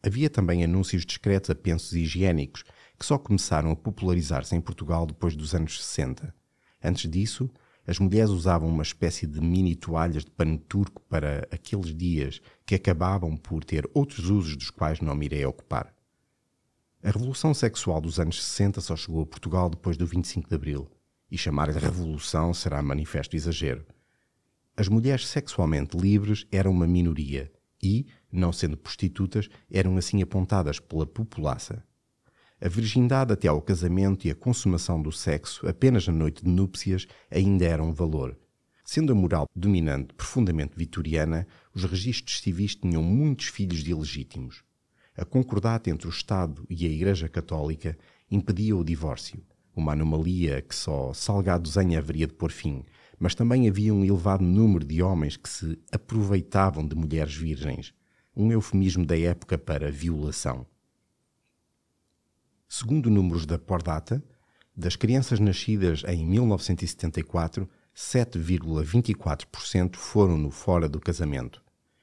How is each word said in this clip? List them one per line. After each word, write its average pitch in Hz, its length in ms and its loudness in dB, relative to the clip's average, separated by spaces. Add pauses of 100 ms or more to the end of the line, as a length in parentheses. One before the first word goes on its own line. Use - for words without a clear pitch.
Havia 120 260 0
também 87 360 2
anúncios 90 420 2
discretos 98 440 0
a 78 40 2
pensos - 380 -2
higiênicos, 82 720 0 (340)
que - 80 -10
só 143 100 2
começaram 82 540 0
a 80 60 2
popularizar-se 85 800 -2
em 82 40 2
Portugal 82 460 -4
depois 76 300 -4
dos 76 180 -6
anos 80 300 -4
sessenta. - 500 -6 (480)
Antes 87 260 -2
disso, 107 400 -2 (380)
as - 120 -4
mulheres 104 320 4
usavam 87 360 2
uma 82 160 2
espécie - 440 -2
de 76 160 -4
mini 87 320 2
toalhas 80 500 -2
de - 60 -18
pano 78 260 0
turco - 460 -4
para 73 480 -4
aqueles 85 440 -6
dias 80 460 -2 (240)
que - 100 0
acabavam 87 600 0
por 78 260 -6
ter 73 300 -2
outros 139 380 0
usos 82 260 2
dos 65 140 -10
quais 80 320 -2
não 76 120 -2
me 73 120 -2
irei 71 180 -2
ocupar. - 500 -6 (1080)
A 104 80 0
revolução 131 420 0
sexual 92 480 0
dos 82 180 -4
anos 82 240 -2
sessenta 101 380 0
só 82 160 -6
chegou 80 240 -4
a 76 60 -2
Portugal 90 420 0
depois 80 300 -2
do 87 80 0
vinte 85 180 -2
e - 40 -8
cinco - 200 -6
de 82 60 -2
Abril, 71 360 -6 (400)
e 92 60 -8
chamar-lhe 76 420 0
revolução 80 760 -2
será 73 260 -4
manifesto 71 560 -4
exagero. 76 480 -4 (880)
As 101 140 0
mulheres 120 380 2
sexualmente 80 680 -2
livres 101 560 2
eram 95 200 2
uma 87 160 4
minoria 76 680 0 (300)
e, 110 240 2 (260)
não 87 180 2
sendo 76 280 -4
prostitutas, - 720 -2 (200)
eram 92 280 2
assim 95 240 0
apontadas 90 580 0
pela 80 240 -2
populaça. 76 800 -6 (760)
A 92 80 -2
virgindade 120 600 2
até 101 160 2
ao 76 140 4
casamento 95 640 2
e 80 40 2
a 69 40 -2
consumação 90 680 0
do 76 100 -4
sexo - 560 -4
apenas 123 380 4
na 85 80 2
noite 78 280 0
de 90 60 0
núpcias 92 580 0 (240)
ainda 95 360 4
era 80 160 2
um 82 100 0
valor. 78 460 -2 (440)
Sendo 156 300 0
a - 20 4
moral 85 400 4
dominante 80 600 2
profundamente 85 600 0
vitoriana, 80 720 -2 (280)
os 92 100 -4
registros 95 560 -4
civis 98 340 -2
tinham 85 280 0
muitos 123 460 2
filhos 87 320 -2
de 76 100 -6
ilegítimos. 76 720 -8 (520)
A 87 120 -6
concordata 113 640 0
entre 78 160 -4
o 82 40 -6
Estado 82 600 -4
e 85 160 -2
a - 20 0
Igreja 82 400 0
Católica 78 680 -6 (320)
impedia 101 440 0
o 87 100 0
divórcio, 80 600 -6 (320)
uma 78 160 0
anomalia 78 680 0
que - 120 -12
só 67 380 -4
Salgado 90 560 0
Zenha 87 300 2
haveria 78 300 -2
de - 60 -10
pôr 80 180 -4
fim, 67 300 -6 (360)
mas - 160 0
também 120 340 4
havia 104 240 2
um 98 120 4
elevado 95 400 4
número 92 420 6
de 80 160 0
homens 80 340 0
que - 140 -16
se 80 280 -6 (140)
aproveitavam 95 920 0
de 76 80 -4
mulheres 76 400 -2
virgens, 73 580 -6 (420)
um 107 160 2
eufemismo 95 540 2
da 80 140 2
época 85 400 0
para 73 320 -4
violação. 73 760 -4 (2000)
Segundo 123 400 0
números 90 380 4
da 82 120 -2
Pordata, 87 640 -2 (540)
das 87 200 -2
crianças 123 420 2
nascidas 95 720 2
em 82 180 0
mil 107 180 4
novecentos 95 400 0
e 85 40 -4
setenta - 320 -4
e - 20 -4
quatro, 85 460 -4 (240)
sete - 460 -2
vírgula 80 440 0
vinte 110 280 2
e 101 40 0
quatro - 320 -4
por - 160 -16
cento 90 340 0
foram 95 400 4
no 73 140 0
fora 85 380 0
do 73 100 -4
casamento. 73 640 -4 (400)